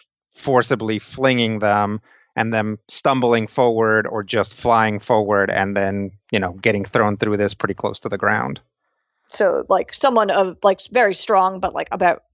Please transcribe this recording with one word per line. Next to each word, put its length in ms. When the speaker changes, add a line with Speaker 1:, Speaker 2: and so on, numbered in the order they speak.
Speaker 1:
forcibly 640
flinging 600
them, 400
and 180
them 240
stumbling 580
forward 600
or 160
just 300
flying 440
forward 500
and 280
then, 340
you 80
know, 140
getting 300
thrown 320
through 200
this 180
pretty 200
close 260
to 80
the 100
ground. 400
Speaker 2:
So, 380
like, 260
someone 380
of, 320
like, 160
very 240
strong, 460
but, 120
like, 200
about 420